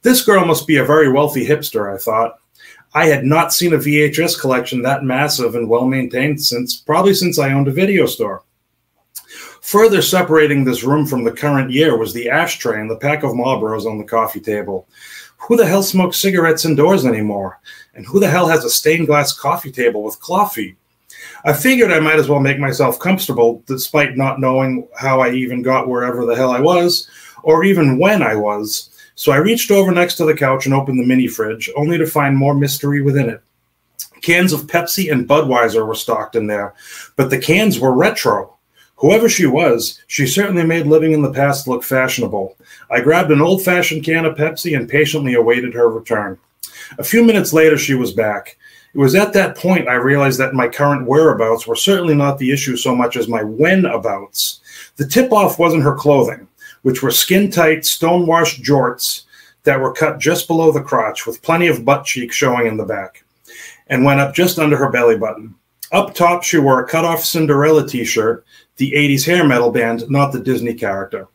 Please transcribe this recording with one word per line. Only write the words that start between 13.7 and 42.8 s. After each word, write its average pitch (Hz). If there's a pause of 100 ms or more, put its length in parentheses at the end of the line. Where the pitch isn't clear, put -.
on 107
the 104
coffee 110
table. 101 (480)
Who -
the 226
hell 190
smokes 185
cigarettes 165
indoors 151
anymore? 104 (340)
And 110
who 190
the 190
hell 175
has 160
a -
stained 160
glass 147
coffee -
table 113
with 107
claw 196
feet? 95 (680)
I 151
figured 233
I 156
might 156
as 135
well 143
make 139
myself 131
comfortable, 123
despite 131
not 135
knowing 131 (120)
how 131
I 123
even 123
got 127
wherever 123
the 117
hell 127
I 123
was, 175 (340)
or 160
even 160
when 190
I 110
was. 104 (260)
So -
I 135
reached 226
over 196
next 175
to 165
the 156
couch 135
and 135
opened 135
the 123
mini 127
fridge, 110
only 156
to 156
find 139
more 139
mystery 143
within 139
it. 110 (840)
Cans 175
of 147
Pepsi 170
and 123
Budweiser 120
were 110
stocked 110
in 107
there, 101 (440)
but 127
the 131
cans 175
were 131
retro. 127 (400)
Whoever 220
she 180
was, 131
she 143
certainly 185
made 160
living 156
in 151
the 135
past 139
look 123
fashionable. 117 (340)